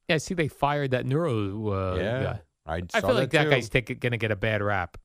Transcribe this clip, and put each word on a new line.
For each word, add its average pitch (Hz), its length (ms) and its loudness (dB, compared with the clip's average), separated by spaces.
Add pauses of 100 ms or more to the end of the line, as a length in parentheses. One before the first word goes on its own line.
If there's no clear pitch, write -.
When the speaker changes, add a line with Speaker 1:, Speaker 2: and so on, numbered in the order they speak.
Speaker 1:
Yeah, 170 80 2
I - 20 0
see - 160 -6
they 165 140 0
fired 143 420 0
that 123 160 0
neuro, 110 680 0
uh, 95 240 0
Speaker 2:
Yeah, 113 260 0
Speaker 1:
guy. 92 180 -4 (260)
Speaker 2:
I 78 100 -4 (180)
Speaker 1:
I 226 60 4
Speaker 2:
saw - 80 0
Speaker 1:
feel 254 80 6
like 131 140 2
Speaker 2:
that 156 80 4
Speaker 1:
that 147 60 6
Speaker 2:
too. 156 60 2
Speaker 1:
guy's 120 200 2
take, 127 300 0
gonna 120 180 0
get 110 120 0
a 104 60 0
bad 107 260 0
rap. 98 420 -2